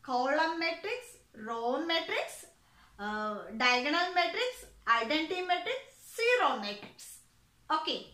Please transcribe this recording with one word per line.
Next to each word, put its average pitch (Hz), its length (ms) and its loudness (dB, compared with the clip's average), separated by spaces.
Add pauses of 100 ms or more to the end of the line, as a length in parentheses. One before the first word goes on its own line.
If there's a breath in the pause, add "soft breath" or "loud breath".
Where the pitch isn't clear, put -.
column 285 560 2
matrix, 330 600 -4 (180)
row 233 480 -2
matrix, - 600 -2 (520 soft breath)
uh, 214 400 -4 (180)
diagonal 277 580 4
matrix, 392 520 0 (220)
identity 302 540 2
matrix, 359 380 0 (360)
zero 415 440 4
matrix. - 580 -10 (520)
Okay. - 440 0